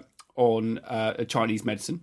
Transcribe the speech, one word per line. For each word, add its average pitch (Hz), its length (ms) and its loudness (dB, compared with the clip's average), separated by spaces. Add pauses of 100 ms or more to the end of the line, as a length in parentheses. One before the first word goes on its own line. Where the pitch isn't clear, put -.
(360)
on, 113 440 2
uh, 110 460 -2
Chinese 110 380 0
medicine, 107 400 -4